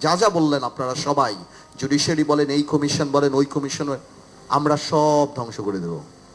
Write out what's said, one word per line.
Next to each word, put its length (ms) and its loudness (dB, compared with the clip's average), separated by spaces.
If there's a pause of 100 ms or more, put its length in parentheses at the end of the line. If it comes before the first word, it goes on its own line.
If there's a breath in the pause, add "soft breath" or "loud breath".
যা 140 2
যা 140 2
বললেন 340 0
আপনারা 320 -6
সবাই, 400 0 (440 loud breath)
জুডিশিয়ারি 440 0
বলেন, 260 2
এই 140 2
কমিশন 480 0
বলেন, 220 2
ওই 120 4
কমিশন 420 -6
বলেন, 120 -6 (500)
আমরা 280 2
সব 580 2
ধ্বংস 260 -8
করে 180 -4
দেব 200 -6 (360)